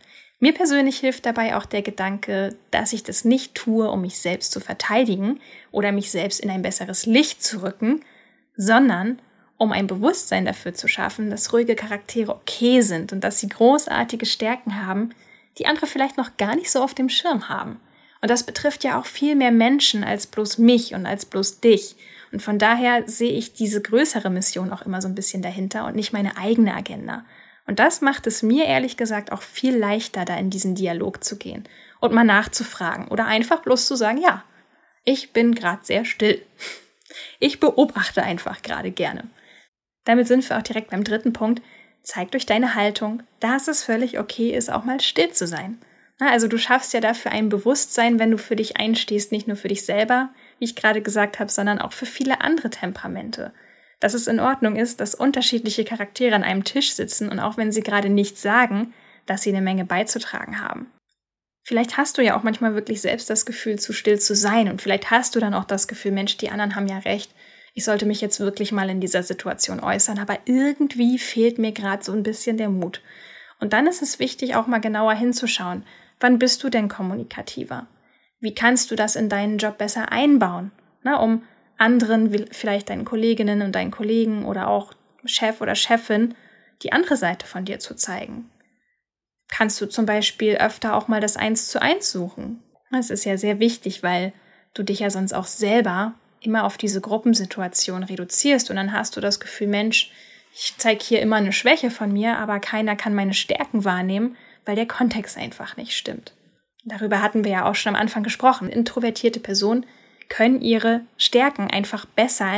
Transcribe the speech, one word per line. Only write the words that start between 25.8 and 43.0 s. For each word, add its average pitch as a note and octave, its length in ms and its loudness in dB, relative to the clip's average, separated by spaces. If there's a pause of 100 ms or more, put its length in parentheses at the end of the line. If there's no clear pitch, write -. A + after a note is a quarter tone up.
und - 100 -6
nicht G#3+ 160 -4
meine G3+ 240 -2
eigene A3 380 4
Agenda. - 500 -10 (420)
Und G3+ 120 -4
das D#4 220 4
macht C#4 260 0
es A3+ 160 -4
mir B3+ 220 4
ehrlich C4 320 0
gesagt G#3+ 340 -4
auch - 120 -6
viel - 340 0
leichter, G#3 480 0
da F3 120 -4
in F#3+ 140 -2
diesen F#3+ 240 -2
Dialog F3 480 -4
zu - 140 -6
gehen - 280 -12 (360)
und A#3+ 120 2
mal A#3 120 8
nachzufragen G3 840 0
oder A3 180 -2
einfach A#3 360 0
bloß B3+ 240 2
zu C#4+ 80 -2
sagen, A#3 240 0
ja, C#4+ 240 2 (600)
ich C4 280 0
bin A#3 220 6
grad F#3+ 320 -4
sehr G3+ 180 0
still. - 380 0 (960)
Ich - 220 2
beobachte - 640 4
einfach - 400 -6
gerade - 280 -6
gerne. F3 340 -4 (800)
Damit A#3+ 240 4
sind B3+ 200 4
wir - 100 -2
auch A3 40 -4
direkt A3 280 -6
beim G3+ 140 -2
dritten A3 280 0
Punkt. A#3 300 0 (400)
Zeig - 280 -6
durch - 160 -4
deine A3+ 280 2
Haltung, G#3+ 480 -2 (180)